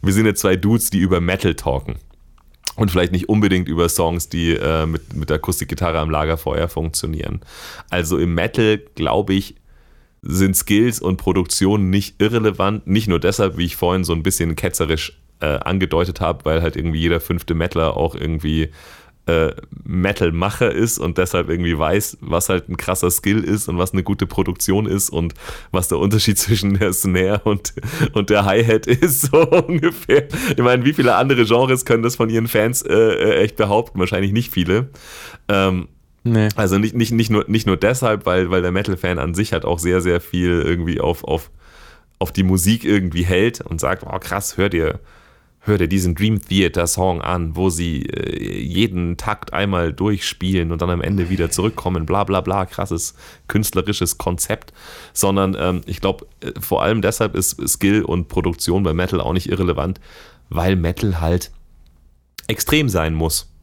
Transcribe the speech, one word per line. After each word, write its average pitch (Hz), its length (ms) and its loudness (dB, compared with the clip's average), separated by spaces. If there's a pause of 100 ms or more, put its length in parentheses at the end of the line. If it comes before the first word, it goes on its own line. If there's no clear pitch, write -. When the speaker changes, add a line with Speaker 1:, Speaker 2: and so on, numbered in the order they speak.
Speaker 1:
wir 95 100 2
sind 110 140 4
ja 101 80 4
zwei 95 220 2
Dudes, 107 340 2
die 101 80 2
über 90 220 4
Metal 87 340 2
talken. - 420 -4 (800)
Und 104 140 2
vielleicht 90 220 2
nicht 90 160 0
unbedingt 98 400 4
über 85 200 2
Songs, 85 400 0
die, 85 240 0
äh, 80 340 0
mit, 78 280 -6
mit 76 160 -4
Akustikgitarre 80 680 -2
am 78 120 -2
Lagerfeuer 78 580 0
funktionieren. 80 720 -6 (500)
Also 87 260 0
im 85 180 2
Metal, 107 440 2 (160)
glaub 98 360 0
ich, 98 260 0 (680)
sind 95 340 2
Skills 113 440 2
und 92 160 -2
Produktion 95 760 0
nicht 98 320 -2
irrelevant. 107 640 0
Nicht 107 220 2
nur 87 100 2
deshalb, 90 400 0
wie 87 60 0
ich 85 120 -6
vorhin 90 280 0
so 82 80 -2
ein 82 100 -2
bisschen 82 340 0
ketzerisch, 80 640 -2 (220)
äh, 76 180 0
angedeutet 87 600 -2
hab, 85 240 -2
weil 80 180 2
halt 82 140 -2
irgendwie 80 240 -2
jeder 82 200 2
fünfte 87 340 -4
Metaler 80 420 0
auch 80 180 -2
irgendwie, 78 560 -2 (560)
äh, 82 260 2 (320)
Metal-Macher 92 880 0
ist 110 260 0
und 80 200 -4
deshalb 90 320 0
irgendwie 85 280 -2
weiß, 82 420 0
was 82 280 -2
halt 92 200 0
ein 87 80 -6
krasser 90 340 -2
Skill 101 340 0
ist 101 240 -2
und 87 100 -4
was 90 140 0
eine 95 100 0
gute 98 240 -2
Produktion 98 600 -2
ist 95 240 -2
und 85 240 -4 (380)
was 90 160 0
der 85 100 0
Unterschied 101 400 2
<laughs> - 0 -
zwischen 98 400 0
der 95 140 2
Snare 92 520 0
und, - 280 -2 (400)
und 101 180 0
der 104 140 4
Hi-Hat 110 420 4
ist, 131 360 2
so 139 160 4 (120)
<laughs> 170 180 4
ungefähr. 143 580 2 (240)
Ich 123 120 0
meine, 123 220 4
wie 143 80 4
viele 123 220 4
andere 120 300 4
Genres 123 400 4
können 117 180 2
das 117 140 0
von 113 120 0
ihren 113 200 0
Fans, 113 340 2
äh, - 120 0
äh, 107 480 4
echt 110 140 0
behaupten? 107 420 0
Wahrscheinlich 95 340 0
nicht 120 200 -2
viele. 95 360 2 (600)
Ähm, 95 400 2 (340)
Speaker 2:
Nee. 110 320 4
Speaker 1:
also 98 220 2
nicht, 110 180 0
nicht, 117 180 0
nicht 113 180 2
nur, 104 180 2
nicht 107 180 0
nur 95 120 2
deshalb, 113 480 0
weil, 90 240 2
weil 92 100 2
der 90 120 0
Metal-Fan 92 460 -2
an 78 140 -2
sich 95 220 -2
halt 82 100 -2
auch 87 140 0
sehr, 87 240 2
sehr 87 180 2
viel 87 400 0
irgendwie 85 400 -2
auf, 82 240 -2
auf, - 260 -4 (680)
auf - 120 -4
die 95 120 0
Musik 92 420 2
irgendwie 87 400 0
hält 92 380 2
und 82 180 -6
sagt, 95 260 -2
„Oh 95 120 -8
krass, - 400 -6
hör 98 100 2
dir, 85 320 -2 (600)
hör 104 180 2
dir 87 100 2
diesen 90 260 0
Dream 104 280 0
Theater 90 440 2
Song 92 340 0
an, 82 360 -4
wo 92 140 2
sie, 82 360 -2
äh, - 540 -6
jeden 87 560 -2
Takt - 360 -6
einmal 90 400 0
durchspielen 92 800 -2
und 82 100 -2
dann 90 80 0
am 87 120 0
Ende 90 280 -2
wieder 87 200 0
zurückkommen, 92 560 -2
bla 98 180 0
bla 95 160 0
bla, 95 260 -2
krasses - 480 -6 (340)
künstlerisches 95 720 -2
Konzept“, - 540 -4 (400)
sondern, 98 460 2
ähm, 90 280 0
ich - 140 -10
glaub, - 260 -2 (160)
äh, - 180 -8
vor - 220 0
allem 104 200 2
deshalb 101 320 0
ist - 220 -2 (100)
Skill 98 360 2
und 85 260 -2
Produktion 87 540 -2
bei 82 100 0
Metal 90 280 0
auch - 120 -2
nicht 90 160 -2
irrelevant, 87 520 -2 (500)
weil 92 260 0
Metal 87 440 -2
halt 85 300 0 (960)
extrem 147 440 0
sein 80 240 0
muss. 78 360 -2 (120)